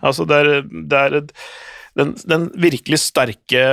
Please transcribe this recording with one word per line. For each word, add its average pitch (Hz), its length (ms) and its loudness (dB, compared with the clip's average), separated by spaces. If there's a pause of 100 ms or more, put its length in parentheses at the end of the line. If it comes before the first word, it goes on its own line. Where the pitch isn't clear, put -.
Altså, 135 260 0
det 147 80 4
er, 147 140 4 (100)
det 104 380 -2
er 139 180 0
et, 147 140 -4 (640)
den, 143 160 0 (160)
den 165 240 0
virkelig 156 500 0
sterke 127 720 0